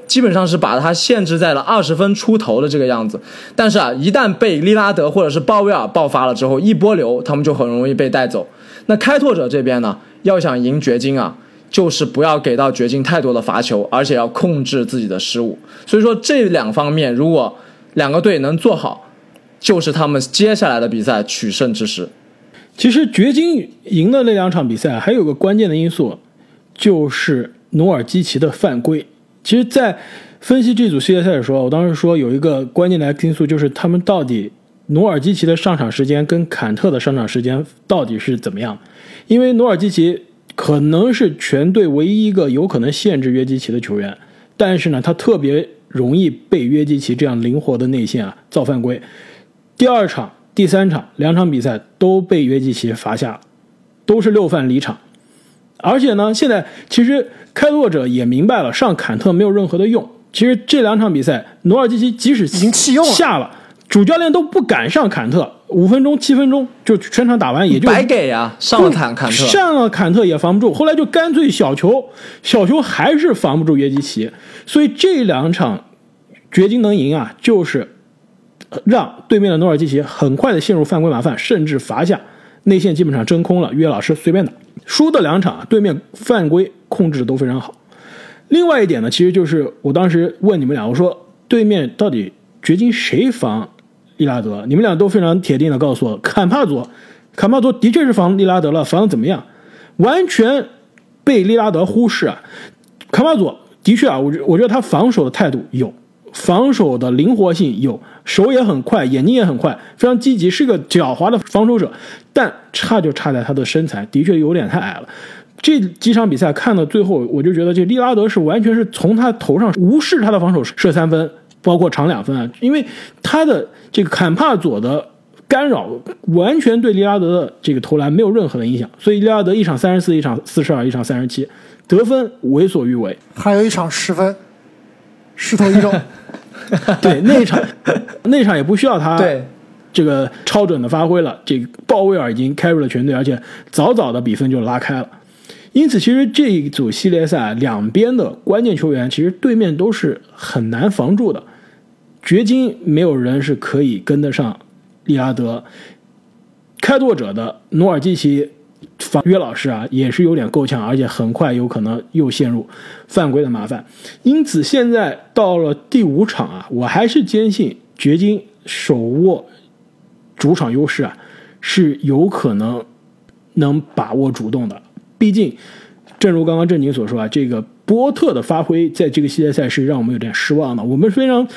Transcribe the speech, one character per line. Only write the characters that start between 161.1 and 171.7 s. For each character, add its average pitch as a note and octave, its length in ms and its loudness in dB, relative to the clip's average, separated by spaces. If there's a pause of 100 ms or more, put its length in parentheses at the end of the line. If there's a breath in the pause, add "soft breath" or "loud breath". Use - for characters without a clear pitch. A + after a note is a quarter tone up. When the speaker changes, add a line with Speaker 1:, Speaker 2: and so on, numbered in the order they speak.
Speaker 2:
快 C3+ 220 0
有 B2 140 -2
可 A#2 140 -6
能 A2+ 200 -4 (100)
又 D3+ 180 0
陷 C#3+ 200 -2
入 A#3+ 180 -4 (400 loud breath)
犯 D#3+ 240 0
规 C#3+ 100 0
的 C#3 80 -2
麻 G#2+ 160 -4
烦。 A#2+ 200 -10 (380 loud breath)
因 D4 200 2
此， E3+ 180 -2
现 A#3+ 280 0
在 G#3 280 -2 (160)
到 F#3+ 240 2
了 D#3 160 0
第 A3 300 0
五 D#3+ 220 2
场 B2 220 -6
啊， F#2 220 -16
我 B2 160 -4
还 G3 220 0
是 A#3+ 160 0
坚 G#3+ 260 0
信 F#3 280 -2 (200)
掘 D3 200 2
金 G3+ 240 0 (240)
手 - 320 -2
握 C#3+ 480 0 (920 soft breath)
主 D3 180 2
场 C3+ 160 -2
优 C3+ 160 0
势 C#3+ 180 -4
啊， - 120 -10 (460 loud breath)
是 D3+ 400 0